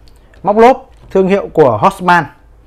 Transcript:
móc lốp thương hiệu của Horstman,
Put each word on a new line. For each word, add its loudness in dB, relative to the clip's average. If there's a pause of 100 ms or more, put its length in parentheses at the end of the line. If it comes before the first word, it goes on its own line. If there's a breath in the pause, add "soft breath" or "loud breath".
(440 soft breath)
móc -2
lốp 2 (220)
thương 0
hiệu -4
của 2
Horstman, 0 (420)